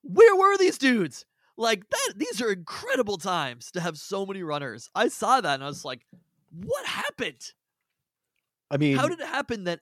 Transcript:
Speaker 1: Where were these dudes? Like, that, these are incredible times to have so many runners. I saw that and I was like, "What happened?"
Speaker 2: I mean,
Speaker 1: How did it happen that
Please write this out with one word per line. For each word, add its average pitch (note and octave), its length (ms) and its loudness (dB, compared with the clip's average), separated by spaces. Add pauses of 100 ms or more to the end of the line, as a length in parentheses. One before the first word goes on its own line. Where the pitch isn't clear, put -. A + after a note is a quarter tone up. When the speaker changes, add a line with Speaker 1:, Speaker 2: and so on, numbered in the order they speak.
Speaker 1:
Where F#4+ 340 8
were G4 220 6
these F#4 200 4
dudes? A#3 480 0 (320)
Like, A3+ 320 0
that, C5 280 0
these D4+ 240 -4
are A3 100 0
incredible G#3 680 -4
times D3 540 -4
to F3+ 80 -6
have E3 180 -6
so G3 280 -6
many F#3+ 180 -8
runners. C#3+ 500 -8
I A3 140 2
saw B3 320 2
that D#3+ 140 0
and C3+ 100 -4
I C#3+ 40 -8
was C#3+ 180 -10
like, C3 200 -10 (460)
"What G3+ 340 -6
happened?" - 680 -8 (1160)
Speaker 2:
I C#3+ 60 -4
mean, C#3+ 220 2
Speaker 1:
How C#4+ 100 2
did E4 140 -6
it C4+ 60 -8
happen A#3+ 360 -6
that E3+ 180 -6